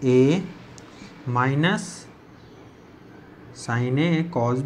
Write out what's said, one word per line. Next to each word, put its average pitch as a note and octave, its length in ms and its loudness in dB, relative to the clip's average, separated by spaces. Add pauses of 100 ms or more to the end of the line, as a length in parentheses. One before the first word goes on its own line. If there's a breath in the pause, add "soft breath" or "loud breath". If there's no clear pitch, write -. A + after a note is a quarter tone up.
A C3 360 6 (960 loud breath)
minus D3+ 480 0 (1700)
sine B2 420 -2
A E3 240 0 (120)
cos B2 300 0